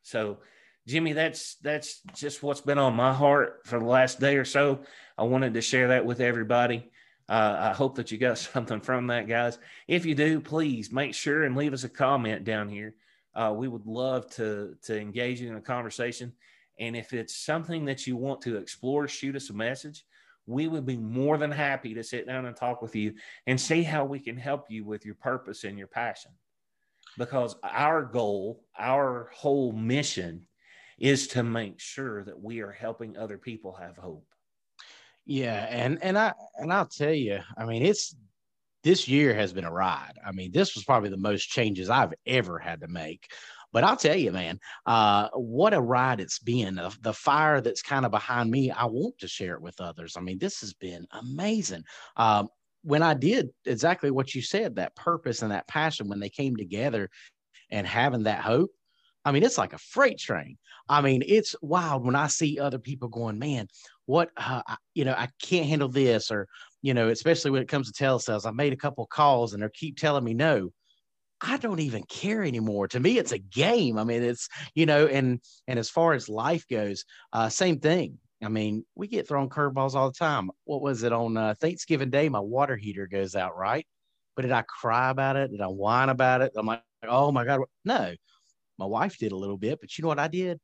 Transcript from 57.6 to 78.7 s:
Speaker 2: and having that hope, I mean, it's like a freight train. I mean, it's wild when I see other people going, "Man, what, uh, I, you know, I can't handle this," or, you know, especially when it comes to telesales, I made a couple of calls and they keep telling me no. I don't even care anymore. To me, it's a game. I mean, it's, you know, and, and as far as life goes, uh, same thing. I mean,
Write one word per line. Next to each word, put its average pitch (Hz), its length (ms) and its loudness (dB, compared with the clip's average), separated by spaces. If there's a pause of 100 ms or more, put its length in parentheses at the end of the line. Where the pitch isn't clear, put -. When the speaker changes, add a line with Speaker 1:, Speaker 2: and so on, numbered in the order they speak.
Speaker 2:
and 101 160 -4
having 117 380 2
that 104 160 0
hope, 127 320 2 (540)
I 143 80 2
mean, 143 100 6
it's 247 140 4
like 98 160 -2
a - 40 -14
freight - 400 2
train. 73 400 -6 (300)
I 143 140 8
mean, 135 260 6
it's 208 340 4
wild 151 440 0
when 127 100 4
I 143 120 2
see 147 320 0
other 135 200 -2
people 131 300 -8
going, 113 280 -4
"Man, 123 300 -4 (380)
what, 170 320 4
uh, 123 280 -4
I, 113 120 -8 (160)
you 156 100 0
know, 131 140 0
I 120 100 -4 (140)
can't 165 260 0
handle 143 220 2
this," 123 420 2
or, 101 160 -4 (340)
you 135 120 2
know, 117 160 4
especially 156 420 2
when 135 100 2
it 123 60 -4
comes 131 240 -2
to - 120 -4
telesales, 117 420 2
I 113 60 -2
made 139 200 0
a 135 60 -4
couple 135 260 -6
of - 60 -10
calls 127 440 4
and 101 80 -6
they 107 120 -2
keep 147 240 -10
telling 143 260 2
me 117 100 -2
no. 117 360 2 (720)
I 262 160 -2
don't 208 240 -2
even 120 220 -2
care 214 380 -4
anymore. 110 460 0
To 127 140 -4
me, 208 160 4
it's 190 160 0
a 110 40 -4
game. 123 600 2
I 110 60 0
mean, 117 180 0
it's, 120 240 -2 (260)
you 165 120 4
know, 151 200 8
and, 131 340 2 (280)
and 131 100 -2
as 113 120 -2
far 165 240 4
as 120 160 -2
life 120 380 -2
goes, 104 380 -4 (280)
uh, 113 160 2
same 165 300 2
thing. 151 380 2 (240)
I 110 60 -8
mean, 107 380 -2 (100)